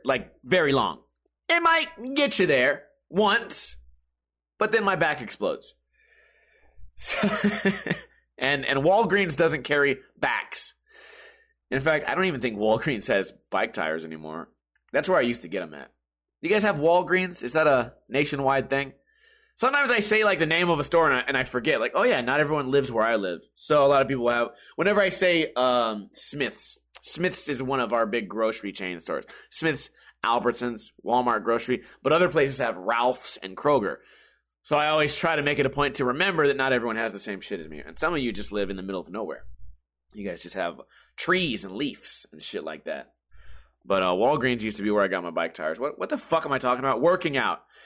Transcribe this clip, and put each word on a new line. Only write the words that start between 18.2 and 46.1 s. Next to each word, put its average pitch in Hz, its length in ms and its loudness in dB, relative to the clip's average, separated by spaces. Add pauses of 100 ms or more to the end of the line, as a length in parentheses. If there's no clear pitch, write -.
thing? 139 240 -2 (640)
Sometimes 277 320 2
I 226 120 2
say, 214 240 4
like, 190 140 4
the 160 60 2
name 170 240 2
of 156 100 4
a - 40 0
store 165 260 4
and 131 80 4
I, 123 100 0
and 135 100 0
I 127 80 0
forget, 127 340 0
like, 117 160 -2
"Oh 185 80 2
yeah, 226 160 4
not 127 220 2
everyone 147 300 0
lives 135 200 4
where 110 140 2
I 117 100 4
live." 92 240 -2 (160)
So 147 300 4
a - 20 8
lot 139 140 6
of 127 60 2
people 123 220 0
have, 120 200 2 (260)
whenever 202 260 2
I 190 80 4
say, 175 440 2
um, 120 580 2
Smith's, - 640 -8 (240)
Smith's - 460 -4
is 135 160 -4
one 131 160 -2
of 117 140 -2
our 117 120 2
big 107 220 -4
grocery 107 460 -4
chain 90 260 -8
stores. 82 240 -6 (260)
Smith's, - 400 -4 (360)
Albertsons, 120 640 -2 (140)
Walmart 117 380 0
grocery, 117 400 -2 (200)
but 139 80 2
other 170 160 4
places 139 300 0
have 120 180 -2
Ralph's 117 600 -2
and 95 180 -12
Kroger. 120 420 2 (640)
So - 120 -2
I 147 120 2
always 151 280 2
try 165 220 0
to 147 60 -2
make 143 160 0
it 135 60 4
a 127 40 0
point 139 260 -2
to 131 100 -2
remember 156 420 2
that 139 100 2
not 131 160 0
everyone 117 240 0
has 113 160 -2
the 101 60 -12
same 98 200 -8
shit 95 200 -8
as 78 100 -14
me. 76 100 -14
And - 180 -16
some 175 160 -2
of 156 60 -2
you 120 140 -2
just 107 180 -8
live 101 200 -2
in 95 40 -6
the 92 80 -10
middle 95 160 -6
of 85 100 -14
nowhere. 90 360 -8 (680)
You 101 140 -10
guys 85 140 -10
just 87 140 -12
have 87 260 -6 (340)
trees 170 480 -2
and 95 120 -12
leaves - 560 -10
and 78 120 -20
shit 80 200 -8
like 78 220 -10
that. 73 280 -10 (720)
But, 98 160 2
uh, 90 120 2
Walgreens 123 480 2
used 107 160 -4
to 98 60 -8
be 104 60 0
where 104 140 4
I 98 40 2
got 92 160 -2
my 87 60 -6
bike 85 240 -2
tires. 80 260 -4
What, 139 200 -6
what - 100 -6
the 294 80 -4